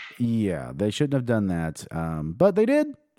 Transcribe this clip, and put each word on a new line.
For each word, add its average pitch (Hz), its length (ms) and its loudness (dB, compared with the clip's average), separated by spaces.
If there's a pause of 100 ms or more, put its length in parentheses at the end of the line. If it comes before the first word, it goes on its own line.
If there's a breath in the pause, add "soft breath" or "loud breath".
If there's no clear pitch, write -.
(180)
Yeah, 104 580 0
they 104 160 2
shouldn't 143 220 0
have 127 120 0
done 110 220 2
that. 82 440 -2
Um, 80 460 -4
but 180 180 4
they 214 100 4
did, 294 220 2 (320)